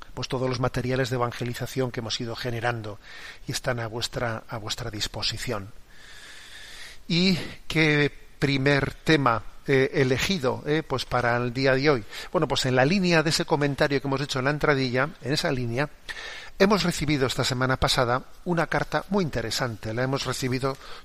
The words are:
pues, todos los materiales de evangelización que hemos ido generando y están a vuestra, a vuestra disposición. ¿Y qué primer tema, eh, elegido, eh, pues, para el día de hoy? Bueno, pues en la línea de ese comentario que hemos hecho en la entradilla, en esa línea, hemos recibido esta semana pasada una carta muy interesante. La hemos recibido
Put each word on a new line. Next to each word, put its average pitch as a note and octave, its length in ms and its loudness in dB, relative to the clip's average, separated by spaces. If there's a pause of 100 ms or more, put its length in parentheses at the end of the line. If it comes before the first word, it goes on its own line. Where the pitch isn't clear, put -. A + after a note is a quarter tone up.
(140)
pues, - 160 -6
todos B2+ 180 0
los B2+ 140 -2
materiales B2+ 480 0
de B2+ 80 -2
evangelización A#2+ 720 -2
que - 80 -6
hemos A2+ 220 -6
ido A#2 160 -6
generando A#2 640 -4 (480)
y C#3+ 40 -6
están B2 300 -2
a A2+ 60 -4
vuestra, A2+ 600 -4
a A#2+ 100 -8
vuestra A2 320 -6
disposición. G#2 840 -6 (1300)
¿Y F3 280 4 (320)
qué D3+ 440 4 (280)
primer C#3 540 2 (100)
tema, C3 400 4 (240)
eh, C3 260 4
elegido, C3 720 2
eh, D3+ 220 0
pues, B2+ 160 -2
para A#2+ 320 2
el A#2+ 180 0
día C3 220 4
de C3+ 140 4
hoy? B2+ 160 2 (260)
Bueno, D#3+ 160 2
pues C3+ 180 0
en B2+ 120 4
la B2+ 80 8
línea F3 380 4
de D#3 80 2
ese E3+ 120 2
comentario C#3+ 560 2
que C#3 80 -4
hemos C3+ 140 0
hecho C#3 180 -2
en B2+ 60 0
la C#3+ 60 2
entradilla, C3+ 580 2 (120)
en B2 120 -2
esa D#3 180 0
línea, B2 380 -2 (680)
hemos G3 260 6
recibido D3 440 2
esta C3 160 0
semana B2+ 320 2
pasada B2+ 480 2 (220)
una E3+ 220 2
carta D3 420 -2
muy G3+ 120 2
interesante. A2+ 720 -2
La A#2+ 100 0
hemos C3 200 0
recibido C3 540 -2 (280)